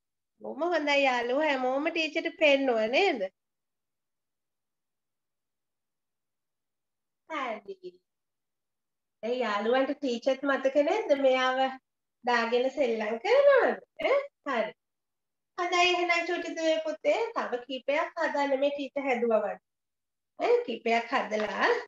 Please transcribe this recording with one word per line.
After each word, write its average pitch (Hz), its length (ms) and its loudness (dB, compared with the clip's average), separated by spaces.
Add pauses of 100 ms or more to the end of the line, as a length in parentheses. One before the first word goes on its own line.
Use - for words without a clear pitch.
(400)
බොහොම 214 260 -10
හොඳයි 302 340 0
යාළුවෝ 254 460 0
හැමෝම 262 400 0
ටීචර්ට 320 520 -4
පෙන්නුවා 269 500 2
නේද? 302 320 2 (4000)
හරි. 208 640 -8 (1300)
ඒ 233 120 -4
යාළුවන්ට 240 580 0
ටීචර්ත් 262 500 -2
මතක 269 400 0
නැද්ද 349 340 0
මෙයාව 262 420 2 (680)
දාගෙන 240 460 2
සෙල්ලම් 226 460 -2
කරනවද? 480 600 4 (200)
ඈ? 453 180 2 (260)
හරි. 226 300 -4 (840)
හොඳයි 349 220 0
එහෙනම් 349 460 2
චුටි 330 240 -4
දුවේ 320 300 0
පුතේ 311 380 -2 (120)
තව 233 300 -4
කීපයක් 277 540 -4
හදන්න 277 460 0
මේ 285 100 2
ටීචර් 285 340 -6
හැදුවා 233 360 2
වගේ. 190 180 -6 (800)
ඈ 480 220 2
කීපයක් 233 480 -2
හදලා 214 600 -2 (200)